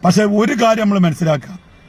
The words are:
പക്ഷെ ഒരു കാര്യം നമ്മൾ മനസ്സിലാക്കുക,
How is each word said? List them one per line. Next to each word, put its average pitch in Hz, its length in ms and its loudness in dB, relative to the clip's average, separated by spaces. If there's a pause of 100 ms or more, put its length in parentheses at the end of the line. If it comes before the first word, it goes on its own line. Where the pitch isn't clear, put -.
പക്ഷെ 180 180 2
ഒരു 208 320 0
കാര്യം 220 300 0
നമ്മൾ 202 140 0
മനസ്സിലാക്കുക, 156 600 -2 (300)